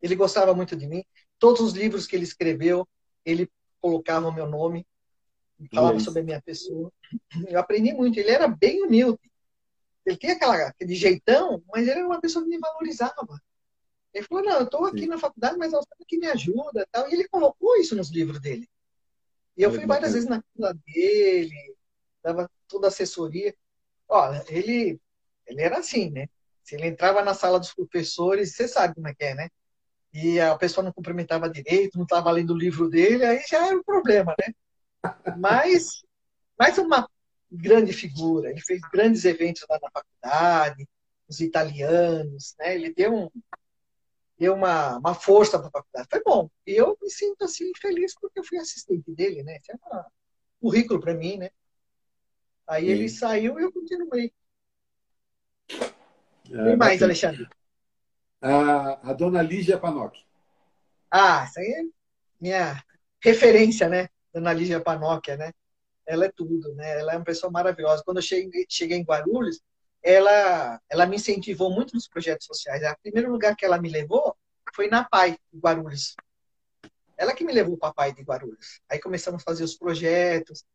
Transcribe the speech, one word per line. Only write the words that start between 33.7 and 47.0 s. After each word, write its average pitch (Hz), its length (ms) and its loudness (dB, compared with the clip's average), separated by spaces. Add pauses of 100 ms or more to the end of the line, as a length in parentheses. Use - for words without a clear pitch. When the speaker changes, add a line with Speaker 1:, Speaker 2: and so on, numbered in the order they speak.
Speaker 1:
um 359 60 -2
problema, 214 560 2
né? 226 160 -4 (840)
Mas, 269 680 2 (540)
mas 285 200 4
uma 311 300 2 (420)
grande 190 420 4
figura, 160 580 -2
ele 160 100 -10
fez 180 200 -4 (120)
grandes 214 320 4
eventos 170 440 0
lá 156 140 0
na 143 80 -12
faculdade, 147 1000 0 (400)
os 156 120 -10
italianos, 156 1200 0
né? 156 160 -4
Ele 330 200 -6
deu 349 180 2
um, 202 180 -4 (1080)
deu 185 160 2
uma, 165 440 0
uma 160 160 -2
força 208 440 6
pra 143 120 -8
faculdade. - 400 -10
Foi 440 120 -2
bom. - 260 2 (180)
E 392 60 -6
eu 415 280 4